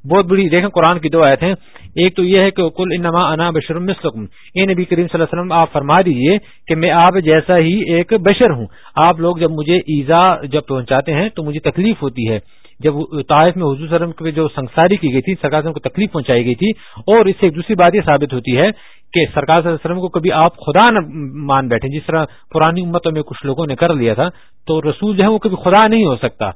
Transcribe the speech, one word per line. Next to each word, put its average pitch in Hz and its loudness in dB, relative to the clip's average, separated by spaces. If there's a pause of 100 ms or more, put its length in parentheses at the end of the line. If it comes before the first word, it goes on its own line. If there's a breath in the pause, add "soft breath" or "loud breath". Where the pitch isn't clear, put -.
بہت 185 4
بڑی، 190 2
دیکھیں 180 2
قرآن 175 2
کی 156 -4
دو 160 2
آیت 139 4
ہیں، 185 0 (420 soft breath)
ایک 180 0
تو 185 0
یہ 185 2
ہے 190 4
کہ 190 -2
"قل 185 -4
انما 170 0
انا 170 -2
بشر 160 -4
مثلکم"، 170 -6 (300 soft breath)
اے 190 0
نبی 180 -2
کریم 175 -2
صلی 165 -4
اللہ 165 2
علیہ 170 -6
وسلم 180 -6
آپ 165 2
فرما 147 2
دیجئے 165 0 (280 soft breath)
کہ 165 -2
میں 160 0
آپ 170 4 (100)
جیسا 156 2
ہی 170 0 (100)
ایک 170 0
بشر 202 2
ہوں۔ 117 -6 (280 soft breath)
آپ 165 2
لوگ 170 0
جب 165 -2
مجھے 160 -2
ایذا 156 0
جب 143 -4
پہنچاتے 135 -2
ہیں 175 -2
تو 175 -10
مجھے 147 -8
تکلیف 185 -2
ہوتی 120 -4
ہے۔ 107 -2 (420 soft breath)
جب 147 0 (360)
طائف 160 4
میں 175 -4
حضور 139 -2
صلی 151 -12
اللہ 165 -2
علیہ 170 -2
وسلم 165 -12
پہ 165 -4
جو 151 -2
سنگساری 165 0
کی 147 -2
گئی 131 0
تھی، 185 -4
سرکار 160 -4
صلی - -
اللہ 151 0
علیہ 156 -4
وسلم 156 -10
کو - -6
تکلیف 202 -4
پہنچائی 123 0
گئی 123 -2
تھی، 185 0 (260 loud breath)
اور 208 4
اس 190 0
سے 196 4
ایک 151 0
دوسری 175 -4
بات 175 4
یہ 208 2
ثابت 143 0
ہوتی 123 -2
ہے 185 2 (420 soft breath)
کہ 160 2
سرکار 156 2
صلی 170 -2
اللہ - -
علیہ 165 -4
وسلم 180 -4
کو 180 -6
کبھی 175 -2
آپ 165 2
خدا 196 2
نہ 220 0 (480)
مان 135 0
بیٹھے، 135 -4
جس - -10
طرح 160 -2 (280 soft breath)
پرانی 160 0
امتوں 170 -4
میں 151 -4
کچھ - -12
لوگوں 143 -4
نے 135 -4
کر 170 0
لیا 113 0
تھا، 143 0 (380 soft breath)
تو 160 -2
رسول 196 -4
جو 190 2
ہے 202 4
وہ 220 2
کبھی 190 -2
خدا 208 6
نہیں 220 2
ہو 135 0
سکتا۔ 107 -6